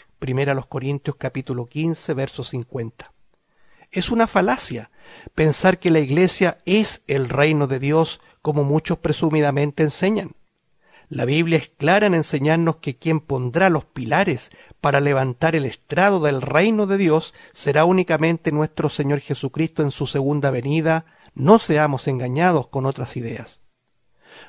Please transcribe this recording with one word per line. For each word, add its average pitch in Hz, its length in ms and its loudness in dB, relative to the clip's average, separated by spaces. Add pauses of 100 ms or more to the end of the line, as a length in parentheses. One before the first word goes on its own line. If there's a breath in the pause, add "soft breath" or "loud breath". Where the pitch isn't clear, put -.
(180 soft breath)
Primera 139 340 -2
a - 20 0
los 131 120 -6
Corintios 139 500 -6
capítulo 127 500 -8
quince, 156 480 -6
verso 135 280 -6
cincuenta. 120 720 -12 (800 soft breath)
Es - 200 -4
una 226 160 2
falacia 185 640 -2 (440 loud breath)
pensar 156 440 2
que 180 120 0
la 165 100 4
iglesia 160 640 0
es 202 420 0
el 135 220 -2
reino 143 380 2
de 127 140 -2
Dios, 156 400 0 (200 soft breath)
como 147 220 0
muchos 151 360 0
presumidamente 151 840 0
enseñan. 185 540 -2 (720 soft breath)
La 127 160 -6
Biblia 160 340 2
es 131 100 -12
clara 196 400 2
en 185 60 2
enseñarnos 160 640 0
que - 200 -8
quien 160 240 -2
pondrá 139 500 0
los 156 140 0
pilares 143 640 -2 (300 loud breath)
para 143 200 2
levantar 139 540 0
el 151 100 0
estrado 180 540 0
del 143 240 0
reino 202 440 2
de 196 100 0
Dios 165 360 2 (200 loud breath)
será 147 320 0
únicamente 170 640 2
nuestro 151 380 0
Señor 143 320 -2
Jesucristo 151 600 -4
en 143 100 0
su - 160 -6
segunda 143 420 0
venida. 156 540 0 (300 soft breath)
No 196 260 6
seamos 147 480 0
engañados 135 580 0
con 131 200 -4
otras 135 300 -6
ideas. 117 440 -12 (880 loud breath)